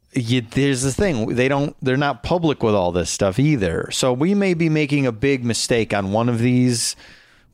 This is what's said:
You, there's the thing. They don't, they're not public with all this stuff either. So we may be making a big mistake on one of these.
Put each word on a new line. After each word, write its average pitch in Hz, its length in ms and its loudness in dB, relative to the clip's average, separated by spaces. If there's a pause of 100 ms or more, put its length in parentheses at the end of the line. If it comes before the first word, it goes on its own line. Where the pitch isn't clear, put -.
(120)
You, 123 300 0
there's 131 400 -2
the 135 100 0
thing. 135 420 -2
They 127 140 2
don't, 143 340 -2
they're 131 140 0
not 143 260 -2
public 165 400 0
with 107 140 2
all 90 160 2
this 85 180 -2
stuff 98 300 0
either. 101 500 0
So 131 220 0
we 151 200 0
may 196 220 0
be 165 140 0
making 147 400 0
a 117 40 0
big 127 320 0
mistake 113 480 0
on 101 200 -2
one 113 160 0
of 120 100 0
these. 123 560 2 (600)